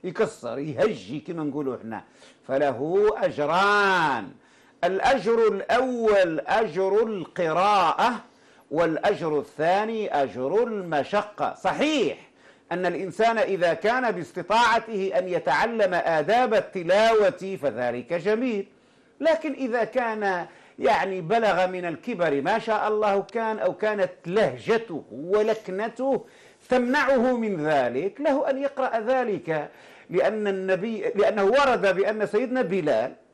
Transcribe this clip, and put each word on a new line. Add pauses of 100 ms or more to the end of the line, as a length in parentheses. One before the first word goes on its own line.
يكسر،
يهجي
كما
نقولوا
احنا، (440)
"فله
أجران". (520)
الأجر
الأول
أجر
القراءة، (580)
والأجر
الثاني
أجر
المشقة.
صحيح (420)
أن
الإنسان
إذا
كان
باستطاعته
أن
يتعلم
آداب
التلاوة
فذلك
جميل، (520)
لكن
إذا
كان (320)
يعني
بلغ
من
الكبر
ما
شاء
الله
كان،
أو
كانت (140)
لهجته
ولكنته (440)
تمنعه
من
ذلك،
له
أن
يقرأ
ذلك، (400)
لأن
النبي، (140)
لأنه
ورد
بأن
سيدنا
بلال (180)